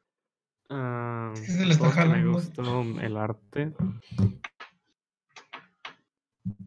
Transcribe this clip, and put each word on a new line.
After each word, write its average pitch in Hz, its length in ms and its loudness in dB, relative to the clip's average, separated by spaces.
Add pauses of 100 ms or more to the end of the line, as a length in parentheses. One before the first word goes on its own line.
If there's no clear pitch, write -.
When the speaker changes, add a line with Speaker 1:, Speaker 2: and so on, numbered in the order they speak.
(680)
Speaker 1:
Ah, 120 680 -4
Speaker 2:
Es 110 60 -10
que 110 100 -6
se 185 140 2
le 170 80 6
está 160 180 6
Speaker 1:
juegos 147 40 4
que 170 80 6
me 165 60 4
Speaker 2:
jalando. 117 240 4
Speaker 1:
gustó 123 480 -2 (200)
el 110 160 -4
arte. 127 560 -4 (3000)